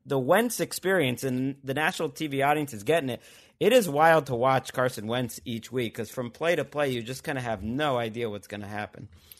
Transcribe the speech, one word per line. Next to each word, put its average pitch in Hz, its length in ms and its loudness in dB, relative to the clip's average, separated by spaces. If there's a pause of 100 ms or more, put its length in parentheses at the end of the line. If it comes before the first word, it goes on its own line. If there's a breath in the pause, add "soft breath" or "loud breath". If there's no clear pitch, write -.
the 139 120 0
Wentz 180 440 2
experience 143 640 0
and 131 400 -2
the 135 80 -4
national 156 360 -2
T 156 180 -6
V 135 160 0
audience 147 300 2
is 101 100 -10
getting 135 260 2
it. 117 120 -6 (380 soft breath)
It 202 140 4
is 226 160 6
wild 156 380 6
to 131 80 -2
watch 127 360 2
Carson 127 340 0
Wentz 120 380 -4
each 117 260 -8
week 117 260 -4
'cause 110 140 -8
from 120 220 -8
play 170 240 0
to 147 80 0
play, 143 280 -2
you 120 120 -2
just 127 220 -10
kinda 135 160 -4
have 113 200 -4
no 127 360 -2
idea 117 320 -4
what's 104 180 -10
gonna 104 180 -10
happen. 104 440 -10 (300 soft breath)